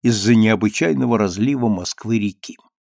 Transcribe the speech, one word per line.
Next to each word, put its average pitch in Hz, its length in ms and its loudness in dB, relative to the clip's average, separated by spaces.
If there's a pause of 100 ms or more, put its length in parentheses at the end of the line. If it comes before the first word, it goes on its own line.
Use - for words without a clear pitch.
из-за 113 320 4
необычайного 113 800 2
разлива 113 480 -2
Москвы-реки. 104 880 -4 (400)